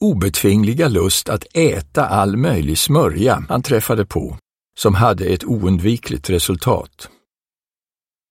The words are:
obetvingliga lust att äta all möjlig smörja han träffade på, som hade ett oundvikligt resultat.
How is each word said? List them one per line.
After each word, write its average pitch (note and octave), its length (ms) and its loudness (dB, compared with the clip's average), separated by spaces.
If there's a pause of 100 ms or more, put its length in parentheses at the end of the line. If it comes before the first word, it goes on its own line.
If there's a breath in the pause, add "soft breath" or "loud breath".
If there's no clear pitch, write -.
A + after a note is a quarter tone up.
obetvingliga G#2+ 880 2
lust F#2+ 400 0
att - 260 -6
äta D3+ 520 0
all G2 300 0
möjlig G#2 420 0
smörja G#2 680 0
han B2+ 140 -2
träffade A2 440 0
på, - 320 -6 (400)
som G2+ 160 2
hade G2 300 2
ett F2+ 200 -2
oundvikligt F#2+ 840 -2
resultat. F2+ 800 -2 (1200)